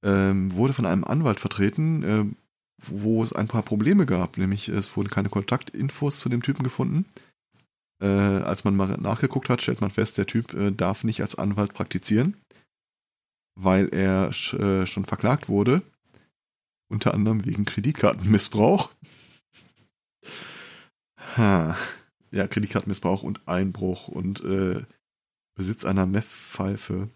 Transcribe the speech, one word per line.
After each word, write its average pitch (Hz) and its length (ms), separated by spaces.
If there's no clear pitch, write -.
ähm, 98 500
wurde 123 180
von 123 140
einem 87 180
Anwalt 135 360
vertreten, 151 600
äh, 107 220
wo 110 400
es 117 100
ein 107 160
paar 110 140
Probleme 139 440
gab, 90 320
nämlich 95 300
es 101 280
wurden 101 140
keine 101 180
Kontaktinfos 127 920
zu - 80
dem 120 140
Typen 131 220
gefunden. 135 400
Äh, 101 40
als 98 580
man 98 120
mal 98 220
nachgeguckt 127 520
hat, 120 120
stellt 120 200
man 101 80
fest, - 260
der 101 100
Typ, - 280
äh, 101 180
darf 98 320
nicht 110 160
als - 140
Anwalt 101 400
praktizieren, - 600
weil 95 360
er 95 400
sch-, - 260
äh, 95 280
schon 98 180
verklagt - 440
wurde, 110 340
unter - 260
anderem 107 300
wegen 101 220
Kreditkartenmissbrauch. 107 1200
Ha. 92 400
Ja, 98 160
Kreditkartenmissbrauch 98 720
und - 240
Einbruch 92 600
und, 92 360
äh, 95 380
Besitz 95 280
einer 95 220
Meth-Pfeife. 98 1080